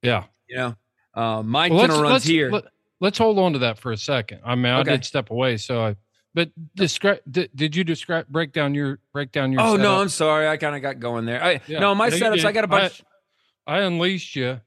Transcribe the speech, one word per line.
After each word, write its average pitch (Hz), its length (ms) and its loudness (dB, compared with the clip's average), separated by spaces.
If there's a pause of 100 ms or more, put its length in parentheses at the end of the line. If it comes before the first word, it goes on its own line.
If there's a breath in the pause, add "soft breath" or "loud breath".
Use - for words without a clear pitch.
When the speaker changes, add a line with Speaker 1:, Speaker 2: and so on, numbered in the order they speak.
Speaker 1:
Yeah. 117 220 0 (240)
Speaker 2:
You 123 80 -12
know, 120 200 -4 (380)
uh, 110 280 -2
my 139 260 0
Speaker 1:
Well, 175 120 6
Speaker 2:
kennel 165 160 6
Speaker 1:
let's, 151 60 4
Speaker 2:
runs 147 100 4
Speaker 1:
let's, 131 140 2
Speaker 2:
here. 156 260 2
Speaker 1:
let, 208 120 -2 (360)
let's 196 180 -2
hold 220 220 4
on 180 140 4
to 139 60 -2
that 117 180 -2
for 127 120 -8
a 110 60 -4
second. 113 480 -4
I 120 100 -2
mean, 123 120 2
I 127 140 2
Speaker 2:
Okay. 135 120 0
Speaker 1:
did 131 120 -2
step 127 260 -6
away, 123 260 -2
so 117 300 -4
I, 104 100 -4 (380)
but 170 160 -2 (260)
describe, 196 520 0
di-, 165 240 -4
did 151 220 -4
you 185 80 0
describe, 165 460 -4
break 151 240 -4
down 143 220 -2
your, 143 260 -4 (120)
break 139 200 -6
down 135 180 0
your 131 120 2
Speaker 2:
Oh, 220 120 4
no, - 80 4
Speaker 1:
setup? 196 200 4
Speaker 2:
I'm 196 80 0
sorry. 156 360 2
I 156 120 0
kinda 147 200 -4
got 135 220 -6
going 117 240 -4
there. 120 180 -4
I, 170 240 2
Speaker 1:
Yeah. 156 140 -6
Speaker 2:
no, 202 160 4
my 226 140 2
Speaker 1:
No, 151 60 -2
you 185 60 0
Speaker 2:
setups, 226 100 2 (120)
I 208 40 4
Speaker 1:
did. 208 40 0
Speaker 2:
got 214 120 0
a 202 40 -4
bunch. 190 340 0 (640)
Speaker 1:
I, 165 120 -2
I - 20 0
unleashed 180 560 -2
you 127 300 -4